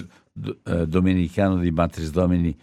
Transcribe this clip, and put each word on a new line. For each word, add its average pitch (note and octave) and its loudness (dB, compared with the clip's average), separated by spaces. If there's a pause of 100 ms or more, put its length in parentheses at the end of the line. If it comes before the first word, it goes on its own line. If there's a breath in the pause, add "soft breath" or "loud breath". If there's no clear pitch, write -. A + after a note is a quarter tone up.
(300 soft breath)
do-, G#2 -10
eh, E2+ -2
domenicano F#2 2
di F2 0
Matris E2 -2
Domini, F2 2